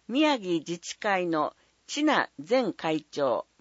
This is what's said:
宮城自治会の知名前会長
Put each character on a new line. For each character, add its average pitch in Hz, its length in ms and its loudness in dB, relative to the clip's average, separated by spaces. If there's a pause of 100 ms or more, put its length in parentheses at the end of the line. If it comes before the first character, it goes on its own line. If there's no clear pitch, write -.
宮 285 280 2
城 180 220 -2
自 170 180 -6
治 - 220 -14
会 190 260 0
の 160 300 0 (320)
知 294 160 -2
名 247 340 2
前 202 360 0
会 160 280 -2
長 127 460 -2 (140)